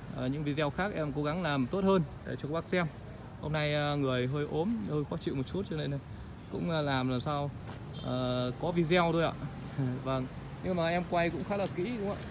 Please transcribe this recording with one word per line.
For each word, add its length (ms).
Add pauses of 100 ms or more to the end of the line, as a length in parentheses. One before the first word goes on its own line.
(160)
Ờ, 100
những 180
video 260
khác 240
em 180
cố 100
gắng 200
làm 240
tốt 180
hơn 180 (240)
để 160
cho 60
các 60
bác 140
xem. 180 (540)
Hôm 120
nay, 220
ờ, 220
người 300
hơi 260
ốm, 240 (140)
hơi 200
khó 60
chịu 180
một 80 (100)
chút 180
cho 60
nên 140
là 80 (540)
cũng, 180
ờ, 120
làm, 260
làm 120
sao, 300 (540)
ờ, 480 (100)
có 80
video 420
thôi 120
ạ. 80 (460)
<laughs> 260
Vâng, 220 (380)
nhưng 120
mà 120
em 220
quay 200
cũng 180
khá 80
là 100 (100)
kỹ, 80
đúng 240
không 80
ạ? 140